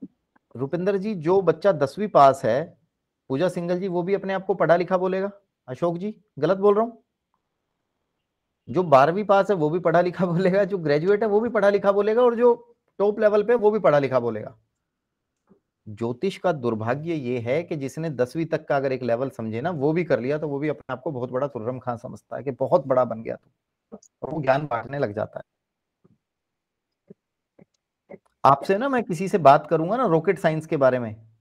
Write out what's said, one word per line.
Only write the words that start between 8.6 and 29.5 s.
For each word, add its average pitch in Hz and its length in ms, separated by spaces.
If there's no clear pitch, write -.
जो 139 140
बारहवीं 160 420
पास 196 260
है, 202 60
वो 151 140
भी 170 80
पढ़ा 170 220
लिखा 180 260
<laughs> - 0
बोलेगा, 185 380
जो 190 140
ग्रेजुएट 165 440
है, 226 60
वो 208 120
भी 240 80
पढ़ा 202 220
लिखा 196 220
बोलेगा, 208 300
और 240 140
जो 240 400
टॉप 208 220
लेवल 208 220
पे, 220 120
वो 214 160
भी 214 80
पढ़ा 165 200
लिखा 131 220
बोलेगा। 113 380
ज्योतिष 120 500
का 180 140
दुर्भाग्य 123 640
ये 127 240
है 123 240
कि 170 140
जिसने 156 340
दसवीं 127 360
तक 156 180
का 147 120
अगर 139 160
एक 127 100
लेवल 123 280
समझे 113 300
ना, 156 100
वो 151 220
भी 170 120
कर 139 160
लिया, 135 180
तो 156 100
वो 139 100
भी 147 100
अपने 147 240
आप 214 100
को 170 80
बहुत 123 200
बड़ा 127 160
तुर्रम 127 320
खां 123 180
समझता - 400
है 127 60
कि 131 80
बहुत 135 360
बड़ा 127 180
बन 113 180
गया 120 120
तू, - 160
और 127 80
वो 156 120
ज्ञान 135 240
बांटने 120 320
लग 123 140
जाता 107 260
है। - 40
आपसे 143 340
ना, 262 100
मैं 269 160
किसी 190 240
से 196 100
बात 147 320